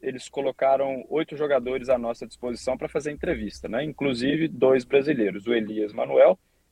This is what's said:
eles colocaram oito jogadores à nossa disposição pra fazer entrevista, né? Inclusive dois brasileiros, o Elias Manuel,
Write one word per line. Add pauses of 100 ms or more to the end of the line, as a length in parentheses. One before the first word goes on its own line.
eles
colocaram
oito
jogadores
à
nossa
disposição
pra
fazer
entrevista,
né?
Inclusive
dois
brasileiros,
o
Elias
Manuel, (340)